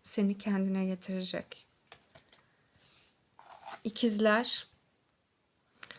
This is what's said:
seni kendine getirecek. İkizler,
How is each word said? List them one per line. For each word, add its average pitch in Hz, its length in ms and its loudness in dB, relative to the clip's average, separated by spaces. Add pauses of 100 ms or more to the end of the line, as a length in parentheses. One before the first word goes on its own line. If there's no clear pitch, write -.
seni 202 360 0
kendine 190 460 0
getirecek. 185 840 -6 (2250)
İkizler, 214 840 2 (1300)